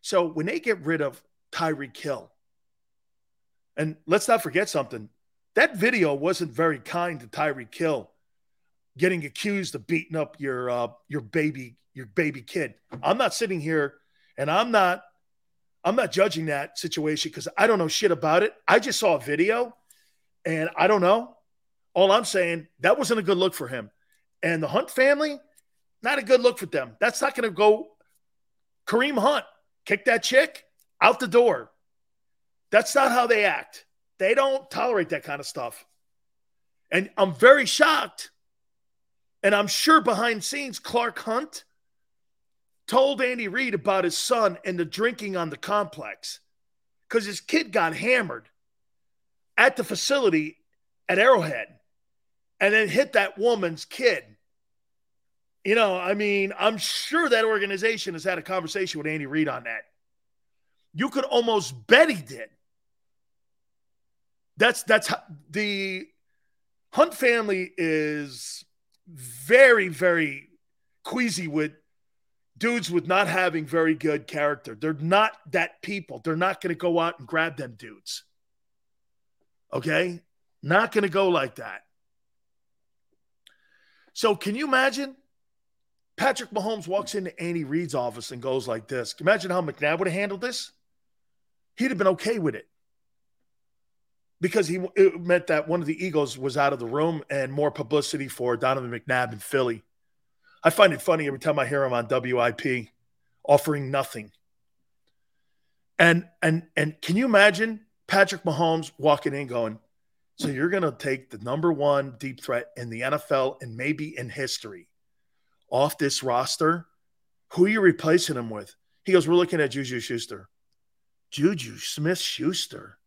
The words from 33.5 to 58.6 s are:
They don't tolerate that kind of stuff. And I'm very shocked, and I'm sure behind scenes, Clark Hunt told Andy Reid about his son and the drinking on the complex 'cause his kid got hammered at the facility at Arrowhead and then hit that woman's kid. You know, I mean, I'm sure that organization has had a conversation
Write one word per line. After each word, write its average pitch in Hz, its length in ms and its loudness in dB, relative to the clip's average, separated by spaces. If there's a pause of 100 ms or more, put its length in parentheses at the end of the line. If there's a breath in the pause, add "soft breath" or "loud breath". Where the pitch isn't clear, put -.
They 196 140 2
don't 269 380 0
tolerate 214 380 -2
that 151 140 -6
kind 143 160 -10
of 139 60 -14
stuff. - 400 -10 (1040)
And 185 280 -2
I'm 190 180 2
very 247 320 8
shocked, - 640 0 (1120)
and 202 100 4
I'm 202 140 0
sure - 340 4
behind 220 420 -2
scenes, 277 360 -8
Clark 233 400 -4
Hunt 254 460 -6 (1200)
told 269 340 2
Andy 247 260 -4
Reid 233 280 -4
about 190 300 0
his 170 120 -2
son 220 480 0
and 180 140 -4
the 170 60 0
drinking 208 500 -4
on 170 160 -4
the 143 60 -12
complex 170 840 -6 (680)
'cause 226 160 0
his 202 160 -10
kid 311 300 -2
got 165 220 0
hammered 170 560 -2 (1040)
at 262 200 4
the 233 80 -6
facility 180 760 0 (500)
at 180 120 0
Arrowhead 160 600 2 (800)
and 196 140 2
then 214 140 4
hit 247 260 0
that 196 240 0
woman's 196 480 0
kid. 208 380 -2 (1400)
You 196 120 2
know, 202 240 2
I 185 160 -2
mean, 202 420 0
I'm 208 200 2
sure - 520 -2
that 226 160 4
organization 202 680 -2
has 156 80 -10
had 180 160 -2
a 147 40 -12
conversation 180 560 -4